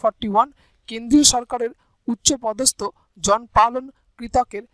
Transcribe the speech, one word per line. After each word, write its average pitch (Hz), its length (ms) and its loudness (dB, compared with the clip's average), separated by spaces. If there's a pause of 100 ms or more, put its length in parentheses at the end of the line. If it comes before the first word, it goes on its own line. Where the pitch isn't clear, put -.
ফর্টি 220 340 -4
ওয়ান, 233 140 2 (400)
কেন্দ্রীয় 233 360 2 (100)
সরকারের 240 380 -4 (400)
উচ্চ - 160 -4 (180)
পদস্থ 220 340 -4 (460)
জনপালন 233 600 0 (320)
কৃতকের 240 560 -4